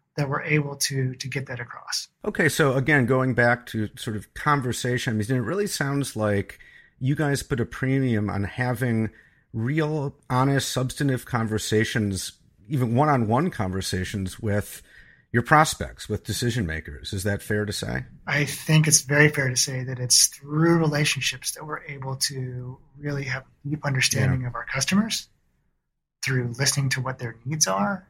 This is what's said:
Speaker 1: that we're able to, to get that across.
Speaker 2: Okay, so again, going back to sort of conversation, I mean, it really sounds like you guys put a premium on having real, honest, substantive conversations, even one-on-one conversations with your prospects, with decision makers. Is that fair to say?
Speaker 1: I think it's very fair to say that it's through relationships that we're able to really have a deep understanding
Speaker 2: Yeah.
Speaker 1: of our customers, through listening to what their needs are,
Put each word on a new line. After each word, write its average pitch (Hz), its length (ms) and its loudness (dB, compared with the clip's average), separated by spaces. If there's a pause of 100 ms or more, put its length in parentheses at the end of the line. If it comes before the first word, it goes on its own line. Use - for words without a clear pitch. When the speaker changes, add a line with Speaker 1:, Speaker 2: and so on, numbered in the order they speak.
(160)
Speaker 1:
that 143 140 -2
we're 147 140 -2
able 143 340 0
to, 131 380 -2
to - 120 -10
get 131 200 -6
that 120 120 -8
across. - 480 -8 (160)
Speaker 2:
Okay, 190 240 2
so 139 260 4
again, 135 320 4
going 131 280 2
back 120 340 4
to 107 300 -4
sort - 180 -6
of - 180 -10
conversation, 123 840 0
I - 20 2
mean, 110 200 0
it 123 40 0
really 185 260 -2
sounds 143 480 -2
like 104 420 0 (420)
you 135 160 0
guys 143 280 0
put 117 160 -2
a 117 60 0
premium 127 640 0
on 98 140 -2
having 120 640 -2 (440)
real, 143 640 -2 (140)
honest, 131 420 2
substantive 131 540 -2
conversations, 110 1080 0 (340)
even 123 280 0
one-on-one 135 540 4
conversations 92 920 -4
with 104 420 -2 (500)
your 120 120 2
prospects, - 640 4
with 104 160 -4
decision 113 420 -2
makers. 78 460 -8
Is 92 120 -4
that 101 180 0
fair 104 240 -2
to 101 80 -4
say? 123 320 -4 (220)
Speaker 1:
I 143 180 0
think 156 420 4
it's 147 140 4
very 147 280 4
fair 139 200 -2
to 123 80 -2
say 131 260 -2
that 127 160 -8
it's - 280 4
through 156 500 2
relationships 147 760 0
that 156 120 -12
we're 151 180 -10
able 135 340 -8
to 127 600 -6 (200)
really 143 280 -6
have 131 180 -6
a - 260 -14
deep 151 160 -4
understanding 131 560 0
Speaker 2:
Yeah. 123 80 -4
Speaker 1:
of 120 60 -10
our 117 100 -8
customers, 202 600 0 (960)
through 123 360 -2
listening 139 300 2
to 131 120 -2
what 131 160 -6
their 117 260 -8
needs 156 240 0
are, 196 420 0